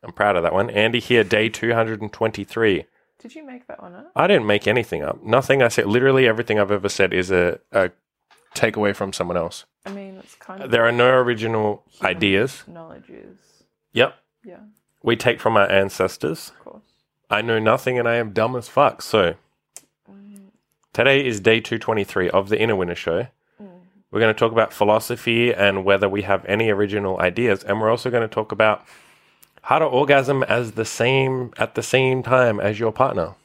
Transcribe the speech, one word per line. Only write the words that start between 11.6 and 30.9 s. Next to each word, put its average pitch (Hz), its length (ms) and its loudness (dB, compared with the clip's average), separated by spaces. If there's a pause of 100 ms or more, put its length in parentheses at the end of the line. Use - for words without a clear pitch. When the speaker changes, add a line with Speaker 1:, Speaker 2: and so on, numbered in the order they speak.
Speaker 2:
human 92 280 -4
Speaker 1:
ideas. 101 500 0
Speaker 2:
knowledge 165 420 -20
is. 55 280 -20 (560)
Speaker 1:
Yep. 120 220 0 (300)
Speaker 2:
Yeah. 180 120 -20 (460)
Speaker 1:
We 117 140 0
take 120 240 0
from 113 160 2
our 98 140 4
ancestors. 98 880 -2
Speaker 2:
Of - 60 -20
course. - 180 -20 (480)
Speaker 1:
I 104 120 0
know 113 180 0
nothing 123 380 0
and 117 100 -2
I 117 80 0
am 113 160 -4
dumb 110 240 -2
as 120 120 -10
fuck, - 320 0
so 90 340 0 (760)
Speaker 2:
Mm. 202 400 -20 (420)
Speaker 1:
today 135 320 2
is 113 160 -4
day 113 200 4
two 113 180 -6
twenty-three 98 520 -2
of 98 200 0
the 110 100 0
Inner 110 160 0
Winner 87 200 -4
Show. 95 320 -4 (340)
Speaker 2:
Mm. 202 60 -20 (420)
Speaker 1:
We're 104 100 -2
gonna 110 140 2
talk 113 180 2
about 110 200 2
philosophy 113 840 0
and 98 300 0
whether 98 240 4
we 101 140 -2
have 98 240 -2
any 107 240 0
original 101 500 -2
ideas, 98 420 0
and 101 180 -2
we're 110 100 0
also 120 200 -2
gonna 117 180 -2
talk 110 220 -6
about 107 340 0 (840)
how 139 120 2
to 190 60 2
orgasm 135 580 2
as 117 300 -2
the 110 120 -4
same, 131 720 -2